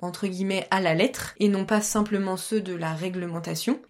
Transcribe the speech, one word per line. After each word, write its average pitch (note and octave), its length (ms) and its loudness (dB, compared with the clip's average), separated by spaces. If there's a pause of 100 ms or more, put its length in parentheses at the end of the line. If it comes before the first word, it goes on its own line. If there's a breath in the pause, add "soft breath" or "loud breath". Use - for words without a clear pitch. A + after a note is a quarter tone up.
entre F3 260 -4
guillemets, F#3+ 440 -2
à F#3+ 100 2
la E3+ 140 4
lettre, - 440 2
et G#3 100 6
non G3 180 2
pas G#3+ 160 4
simplement G3+ 560 0
ceux G#3+ 240 -2
de F#3 120 -6
la D#3+ 200 -4
réglementation. E3+ 840 -4 (120)